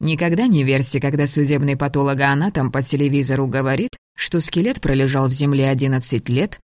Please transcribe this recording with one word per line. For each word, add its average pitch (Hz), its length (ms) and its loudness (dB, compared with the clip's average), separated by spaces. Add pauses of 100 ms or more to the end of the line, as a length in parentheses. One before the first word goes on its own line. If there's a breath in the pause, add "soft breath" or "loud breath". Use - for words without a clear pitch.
Никогда 170 480 0
не 156 160 4
верьте, 135 360 0
когда 143 260 0
судебный 143 500 0
патологоанатом 139 960 0
по 139 100 -2
телевизору 139 640 0
говорит, 135 500 -2 (200)
что - 240 -2
скелет 202 420 0
пролежал 135 460 2
в 127 40 0
земле 139 360 2
одиннадцать 131 600 0
лет, 139 300 -2 (100)